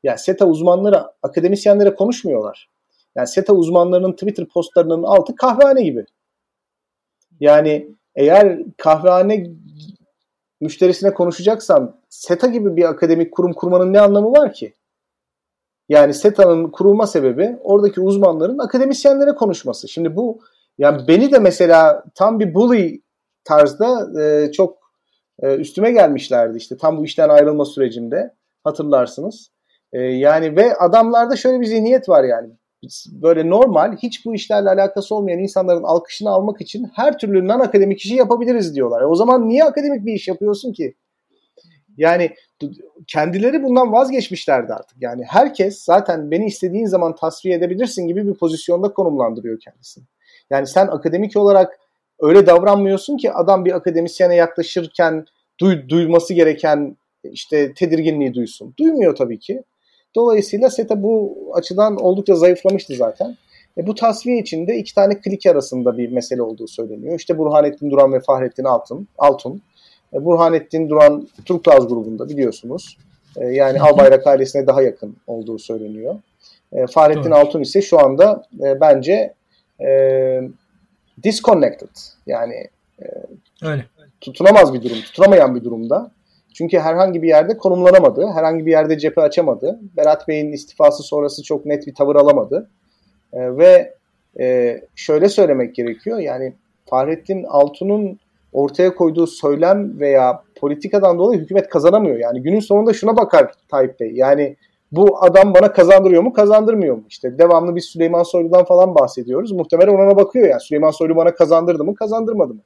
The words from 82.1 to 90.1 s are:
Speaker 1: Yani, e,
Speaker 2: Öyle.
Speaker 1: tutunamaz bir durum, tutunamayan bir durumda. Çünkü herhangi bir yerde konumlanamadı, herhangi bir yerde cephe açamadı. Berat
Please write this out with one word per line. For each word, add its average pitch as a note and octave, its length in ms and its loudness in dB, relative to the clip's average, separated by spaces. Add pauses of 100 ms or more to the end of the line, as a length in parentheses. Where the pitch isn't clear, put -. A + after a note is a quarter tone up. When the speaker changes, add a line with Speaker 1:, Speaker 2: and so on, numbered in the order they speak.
Speaker 1:
Yani, A#2 280 -8 (480)
e, - 20 -20 (580)
Speaker 2:
Öyle. D3+ 220 -8 (360)
Speaker 1:
tutunamaz E3+ 540 4
bir A#2 80 -8
durum, A#2+ 180 -6
tutunamayan E3 560 4
bir A#2 80 -10
durumda. A#2+ 460 -6 (440)
Çünkü E3+ 240 -2
herhangi E3+ 440 0
bir E3 60 0
yerde E3+ 280 4
konumlanamadı, F3+ 800 4
herhangi D#3+ 320 -2
bir E3 40 0
yerde D#3 280 2
cephe D3+ 220 -2
açamadı. E3 600 -2 (160)
Berat D3+ 320 0